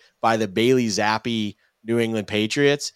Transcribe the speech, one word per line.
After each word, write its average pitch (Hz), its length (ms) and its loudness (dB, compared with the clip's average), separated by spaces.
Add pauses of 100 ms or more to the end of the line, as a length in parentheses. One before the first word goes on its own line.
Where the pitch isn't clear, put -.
(200)
by 113 160 2
the 110 100 0
Bailey 117 420 2
Zappi 107 680 -2 (260)
New 117 160 -2
England 113 300 -2
Patriots. 139 680 0